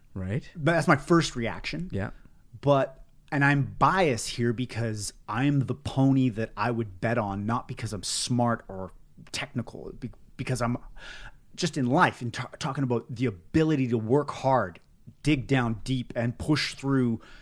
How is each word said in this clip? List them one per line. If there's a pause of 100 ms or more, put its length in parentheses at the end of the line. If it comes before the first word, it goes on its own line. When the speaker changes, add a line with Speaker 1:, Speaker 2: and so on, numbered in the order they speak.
(140)
Speaker 1:
Right.
Speaker 2:
But
that's
my
first
reaction.
Speaker 1:
Yeah. (520)
Speaker 2:
But, (320)
and
I'm
biased
here
because (120)
I'm
the
pony
that
I
would
bet
on,
not
because
I'm
smart
or (400)
technical,
be-, (260)
because
I'm (800)
just
in
life
and
ta-,
talking
about
the
ability
to
work
hard, (420)
dig
down
deep,
and
push
through (200)